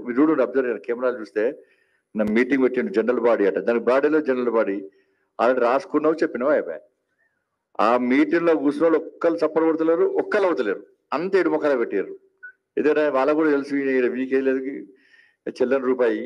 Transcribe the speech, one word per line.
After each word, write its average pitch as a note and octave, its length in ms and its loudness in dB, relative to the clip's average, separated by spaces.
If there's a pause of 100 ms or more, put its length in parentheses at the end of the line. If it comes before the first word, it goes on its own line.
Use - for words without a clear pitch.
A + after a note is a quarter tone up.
మీరు A#2+ 140 -6
చూడండి, D3+ 260 2
అబ్జర్వ్ B2+ 240 0
చేయండి, G#2+ 180 -6
కెమెరాలు A#2+ 340 -2
చూస్తే, G#2+ 220 -4 (760)
నా G#2+ 60 0 (120)
మీటింగ్ C3 280 2
పెట్టిండు A#2+ 320 -2
జనరల్ A2+ 300 0
బాడీ G#2 240 2
అట, G2 160 -2
దానికి A#2 240 0
బాడీలో D3 280 2 (100)
జనరల్ B2 280 -2
బాడీ. F#3+ 180 0 (640)
already B2+ 260 2
రాసుకున్నావు, D3 560 0
చెప్పినావు, C3+ 320 -2
అయిపోయా. E2+ 260 -4 (1040)
ఆ A#2 40 4 (220)
మీటింగ్ D#3 360 2
లో E3 40 4 (100)
కూర్చున్న D3 240 0
వాళ్ళు D#3+ 160 4
ఒక్కరు - 400 -2
చప్పలు D#3+ 260 2
కొడతలేరు, D#3+ 380 2 (160)
ఒక్కరు G3+ 260 0
అవుతలేరు, C3+ 340 -2 (340)
అంత F#3 240 -2
ఏడు D#3+ 140 0
మొక్కలు D3+ 280 0
పెట్టారు. G2 320 -4 (680)
ఏదైనా D3+ 240 2 (140)
వాళ్ళకు D3 220 2
కూడా D#3 160 2
తెలుసు, C#3 240 -4
ఈయన C3+ 180 -2
ఈడ B2 180 2
వీకే C3 320 -2
లేదు, C3+ 120 0 (960)
చెల్లని B2+ 320 0
రూపాయి A#2+ 360 0